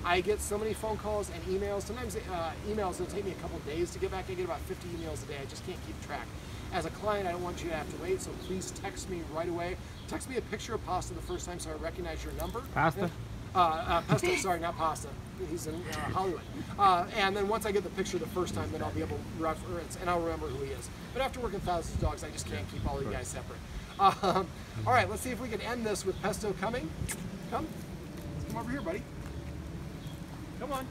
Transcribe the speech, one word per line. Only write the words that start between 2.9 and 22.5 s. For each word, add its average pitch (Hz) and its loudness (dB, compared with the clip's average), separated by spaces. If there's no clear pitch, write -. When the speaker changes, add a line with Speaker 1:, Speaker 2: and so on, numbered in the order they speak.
Speaker 1:
it'll 180 -2
take 190 -2
me 185 -2
a - -6
couple 170 -4
days 165 0
to 180 -8
get 185 0
back. 185 -2
I 185 -2
get 180 0
about 160 -2
fifty - -6
emails 160 -4
a - -8
day. 143 -6
I 135 -6
just - -8
can't 175 -6
keep 104 -6
track. 127 -4
As 175 2
a 151 -2
client, 202 0
I 175 2
don't 175 -2
want 175 -4
you 170 -2
to 160 0
have 151 -2
to 147 -6
wait, 185 2
so - -6
please 185 -2
text - -6
me 175 -2
right 165 0
away. 175 0
Text - -4
me 254 0
a 208 0
picture - -4
of 185 -2
pasta 175 0
the 165 -4
first 175 -4
time 175 -4
so 160 -4
I - -2
recognize 160 -4
your 156 -4
number. 175 -2
Speaker 2:
Pasta? 165 4
Speaker 1:
Uh, 185 6
uh, 170 6
pesto, 339 4
sorry, 180 2
not 170 0
pasta. 156 2
He's 160 -2
in, 156 -2
uh, 175 -4
Hollywood. 185 2
Uh, 185 10
and 196 4
then 202 2
once 220 2
I 214 2
get 196 4
the - -2
picture 185 2
the 160 -2
first 180 2
time, 160 0
then 156 -2
I'll 151 0
be 151 0
able 151 0
to - -4
reference, 160 -2
and 180 0
I'll 175 6
remember 160 0
who 139 -2
he 135 -4
is. 127 -6
But 254 2
after 247 0
working 202 0
thousands 165 2
of - 4
dogs, 151 2
I 156 -4
just - -4
can't - -2